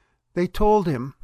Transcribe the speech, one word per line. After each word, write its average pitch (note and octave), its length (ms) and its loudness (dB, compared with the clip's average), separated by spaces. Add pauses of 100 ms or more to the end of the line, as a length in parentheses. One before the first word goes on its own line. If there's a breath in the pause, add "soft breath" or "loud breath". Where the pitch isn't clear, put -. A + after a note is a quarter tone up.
(340)
They F3 120 -2
told G#3 400 2
him, C3+ 380 -6